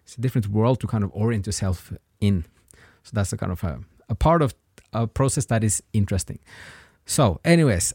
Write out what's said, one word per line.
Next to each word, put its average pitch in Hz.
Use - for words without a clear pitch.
it's -
a -
different 120
world 110
to -
kind 107
of 98
orient 110
yourself 95
in. 101
So -
that's 101
a -
kind 98
of -
a, 71
a 117
part 165
of 131
a 113
process 135
that 113
is 107
interesting. 101
So 113
anyways, 156